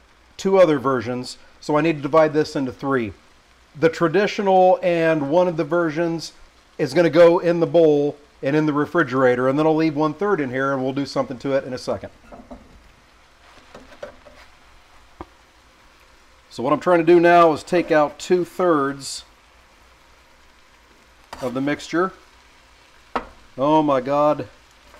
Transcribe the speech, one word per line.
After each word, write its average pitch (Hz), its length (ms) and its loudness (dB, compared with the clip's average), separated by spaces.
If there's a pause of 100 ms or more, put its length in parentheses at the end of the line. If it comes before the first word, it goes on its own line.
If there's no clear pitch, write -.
(380)
two 190 200 0
other 156 220 4
versions, 123 580 -4 (220)
so - 160 -4
I 147 60 2
need 160 160 0
to 143 40 -12
divide 151 300 2
this 151 240 -2
into 135 160 -4
three. 123 400 -4 (640)
The 156 120 2
traditional 185 920 2
and 165 480 0
one 180 200 2
of 165 80 -8
the 165 80 -2
versions 165 640 -4 (460)
is 139 160 -4
gonna 170 160 4
go 170 300 6
in 175 200 -2
the 165 80 0
bowl 147 480 2 (260)
and 139 140 -2
in 156 100 2
the 151 80 0
refrigerator, 131 760 0
and 139 100 0
then 156 80 2
I'll 160 80 2
leave 156 220 -2
one 151 160 -2
third 196 260 -2
in 139 100 -4
here 135 220 -4
and 135 100 -4
we'll 131 120 -4
do 139 120 -4
something 135 340 -6
to 139 140 -6
it 135 120 -2
in 123 80 -10
a 127 40 -10
second. 117 340 -10 (4000)
So - 140 -12
what 135 80 0
I'm 147 80 0
trying 175 200 2
to 160 60 0
do 175 140 6
now 170 320 6
is 139 120 -6
take 170 280 -2
out 151 260 0
two 180 280 -2
thirds 139 800 -2 (2250)
of 123 120 -8
the 131 80 -4
mixture. 160 520 -4 (1400)
Oh 151 260 2
my 143 160 0
God, 143 480 -2 (520)